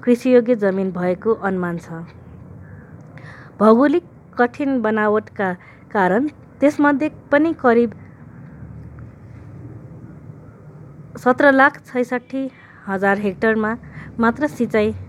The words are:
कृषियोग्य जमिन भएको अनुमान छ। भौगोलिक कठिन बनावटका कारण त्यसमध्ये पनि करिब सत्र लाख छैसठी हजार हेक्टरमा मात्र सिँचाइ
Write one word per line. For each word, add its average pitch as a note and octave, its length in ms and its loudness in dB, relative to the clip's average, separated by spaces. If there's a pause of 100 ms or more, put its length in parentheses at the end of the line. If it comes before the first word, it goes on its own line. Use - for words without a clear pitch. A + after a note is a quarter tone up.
कृषियोग्य B3 520 4
जमिन G3 360 0
भएको F3+ 420 -2
अनुमान F#3 440 -4
छ। - 140 -12 (1700)
भौगोलिक B3+ 440 6 (340)
कठिन B3+ 440 0
बनावटका G#3+ 720 -2 (380)
कारण G3+ 360 2 (320)
त्यसमध्ये D4 500 2 (220)
पनि D#4 220 4
करिब A#3 380 2 (3250)
सत्र C4 340 4
लाख C4+ 340 4
छैसठी B3+ 680 -6 (360)
हजार G3 300 0
हेक्टरमा G#3+ 580 -2 (440)
मात्र A#3 280 0
सिँचाइ A3 460 -2 (160)